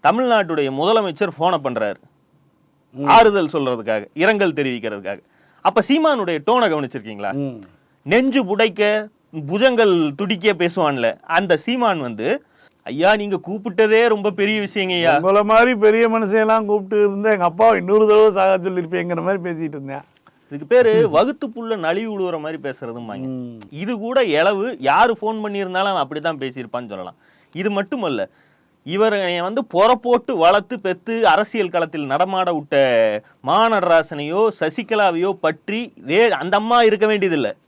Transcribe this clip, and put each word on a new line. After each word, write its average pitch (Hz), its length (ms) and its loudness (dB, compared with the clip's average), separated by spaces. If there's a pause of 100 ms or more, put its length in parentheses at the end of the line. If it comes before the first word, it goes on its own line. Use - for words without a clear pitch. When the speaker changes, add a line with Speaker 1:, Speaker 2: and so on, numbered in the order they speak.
Speaker 1:
தமிழ்நாட்டுடைய 180 680 0
முதலமைச்சர் 185 640 0
போனை 165 260 0
பண்றாரு, 113 320 -4 (960)
Speaker 2:
ம். 135 140 -8
Speaker 1:
ஆறுதல் 202 480 4
சொல்றதுக்காக, 113 600 -2
இரங்கல் 196 400 0
தெரிவிக்கிறதுக்காக. 110 680 -6 (420)
அப்ப 202 260 2
சீமானுடைய 269 580 0
டோனை 233 240 2
கவனிச்சிருக்கீங்களா? 110 640 -6
Speaker 2:
ம். 135 280 -8 (420)
Speaker 1:
நெஞ்சு 254 400 0
புடைக்க, 208 640 -2 (440)
புஜங்கள் 196 640 2
துடிக்க 190 380 -2
பேசுவான்ல, 156 680 0
அந்த 175 360 0
சீமான் 233 420 0
வந்து, 123 440 -4 (400)
"ஐயா, 170 320 2
நீங்க 208 320 -4
கூப்பிட்டதே 214 600 2
ரொம்ப 208 240 0
பெரிய 208 300 -2
விஷயங்கய்யா." 185 540 0
Speaker 2:
உங்களை 190 280 2
மாதிரி 233 320 4
பெரிய 220 340 4
மனுஷன் 220 300 0
எல்லாம் 220 260 2
கூப்பிட்டு 208 400 0
இருந்தா, 202 240 0
எங்க 202 140 2
அப்பாவை 190 360 2
இன்னொரு 208 280 4
தடவை 214 240 6
சாக 190 380 2
சொல்லிருப்பேங்கிற 175 520 -4
மாதிரி 180 280 -4
பேசிட்டு 165 140 -6
இருந்தேன். 139 380 -10 (480)
Speaker 1:
இதுக்கு 147 180 -12
பேரு 220 420 4
வகுத்து 233 380 0
புல்ல 226 280 -6
நழுவி 185 320 -4
விழுவுற 185 320 -4
மாதிரி 151 300 -8
பேசுறதும்பாங்க. 117 500 -12
Speaker 2:
ம். 127 400 -10 (100)
Speaker 1:
இது 196 280 -8
கூட 240 260 -2
இளவு, 196 560 0
யாரு 220 380 2
போன் 220 260 -6
பண்ணியிருந்தாலும் 196 420 -4
அவன் 190 160 -2
அப்படித்தான் 151 360 -6
பேசியிருப்பான்னு 123 520 -10
சொல்லலாம். 92 260 -12 (380)
இது 185 160 -4
மட்டுமல்ல, 196 580 -4 (560)
இவரை 190 580 -2
வந்து 214 240 -4
புற 214 300 4
போட்டு 240 420 -2
வளர்த்து 196 420 2
பெத்து 214 480 -2
அரசியல் 196 420 0
களத்தில் 165 360 -4
நடமாட 180 480 -2
விட்ட 127 720 2 (180)
மா 208 300 2
நடராசனையோ 170 760 0 (120)
சசிகலாவையோ 196 760 0
பற்றி 202 600 -4 (140)
வே-, 208 220 4
அந்த 180 280 -2
அம்மா 233 240 2
இருக்க 214 240 4
வேண்டியதில்லை. 180 480 0 (140)